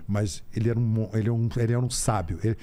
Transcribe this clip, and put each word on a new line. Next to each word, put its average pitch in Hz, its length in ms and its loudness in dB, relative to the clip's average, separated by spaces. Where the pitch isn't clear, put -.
Mas 104 380 -2
ele 113 140 2
era 113 80 0
um 120 60 2
mon-, 110 300 0
ele 110 160 2
é - 20 2
um, 117 260 0
ele 117 160 2
era 120 100 2
um 120 60 -2
sábio. 92 540 -2
Ele, 110 200 0